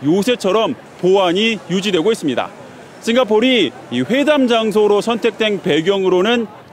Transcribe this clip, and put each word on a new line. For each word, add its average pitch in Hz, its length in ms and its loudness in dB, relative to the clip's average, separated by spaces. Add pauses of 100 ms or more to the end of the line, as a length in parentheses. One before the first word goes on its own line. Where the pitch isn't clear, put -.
요새처럼 196 720 0 (240)
보안이 190 580 2 (120)
유지되고 185 420 0
있습니다. 123 380 -4 (500)
싱가포르이 220 720 2 (200)
이 120 100 -2
회담 262 480 2
장소로 214 500 2
선택된 220 600 -2
배경으로는 185 840 0 (260)